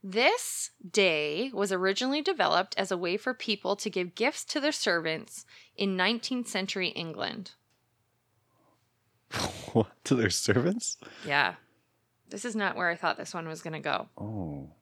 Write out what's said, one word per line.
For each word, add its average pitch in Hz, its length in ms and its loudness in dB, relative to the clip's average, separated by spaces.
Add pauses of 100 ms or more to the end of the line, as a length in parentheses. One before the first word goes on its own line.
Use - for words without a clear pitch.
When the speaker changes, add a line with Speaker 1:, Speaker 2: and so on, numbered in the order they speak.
Speaker 1:
This 240 680 0 (180)
day 170 640 2
was 196 180 2
originally 196 480 2
developed 190 560 2
as 196 160 0
a 180 60 0
way 180 180 0
for 254 160 -2
people 202 440 -2
to 220 120 -4
give 180 260 -2
gifts 254 320 -2
to 302 140 -2
their 294 120 2
servants 165 760 -2 (300)
in 196 200 0
nineteenth 226 520 0
century 190 400 -2
England. - 640 -6 (1800)
Speaker 2:
<laughs> - 100 -4 (320)
What? 113 160 6 (160)
To 135 100 4
their 110 160 4
servants? 147 680 2 (280)
Speaker 1:
Yeah. 139 280 2 (760)
This 202 160 -10
is 226 100 -4
not 202 220 0
where 175 120 0
I 170 60 0
thought 170 220 -2
this - 180 -10
one 165 140 -8
was 160 140 -10
gonna 156 180 -8
go. - 360 -2
Speaker 2:
Oh. 101 540 -6 (120)